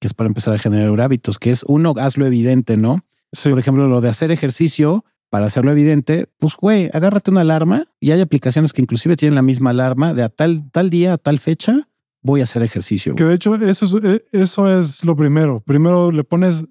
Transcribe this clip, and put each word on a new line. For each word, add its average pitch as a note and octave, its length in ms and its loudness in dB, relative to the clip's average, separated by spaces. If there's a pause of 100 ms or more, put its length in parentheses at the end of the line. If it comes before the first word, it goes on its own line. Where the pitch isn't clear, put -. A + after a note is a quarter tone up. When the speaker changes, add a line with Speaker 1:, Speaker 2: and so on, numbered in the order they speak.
Speaker 1:
que - 80 -4
es - 40 -6
para A2+ 160 -4
empezar A2 260 -2
a G#2+ 40 -2
generar G#2 420 0
hábitos, B2 380 -2
que A#2+ 140 0
es B2 160 -2
uno, D3+ 300 2
hazlo C3+ 280 -2
evidente, B2 500 2
¿no? A#2 240 0 (320)
Speaker 2:
Sí. - 180 -2
Speaker 1:
Por C3 100 2
ejemplo, C3+ 280 2
lo B2 120 2
de A#2+ 80 0
hacer D#3 240 -2
ejercicio, D#3 720 -2 (260)
para G#2 160 -2
hacerlo B2+ 240 0
evidente, D3+ 560 2 (120)
pues, D#3 180 -2
güey, G3 360 0
agárrate F#3+ 380 0
una F#3+ 120 4
alarma D#3+ 420 0 (160)
y C#3 100 0
hay E3+ 100 2
aplicaciones D3+ 520 0
que C3+ 100 -2
inclusive B2+ 340 0
tienen D3 200 2
la C3 60 2
misma C3 280 2
alarma C3 440 0
de A#2+ 100 0
a A2 40 -2
tal, D#3+ 440 -2
tal F3+ 180 0
día, F3 240 0
a D#3+ 40 -4
tal D3 200 -2
fecha, A3+ 500 -2 (340)
voy C#3 180 0
a B2+ 40 0
hacer A#2 200 -4
ejercicio, F#2+ 500 -4
Speaker 2:
Que - 100 0
Speaker 1:
güey. D#3+ 60 2
Speaker 2:
de F3 60 2
hecho, G#3 180 0
eso G#3+ 300 0 (140)
es, G#3+ 60 -4
eh, G#3 280 0
eso F#3+ 460 0
es D#3+ 260 -4
lo E3 120 2
primero. D3 440 0
Primero E3+ 500 2
le D3+ 140 -2
pones, E3+ 460 0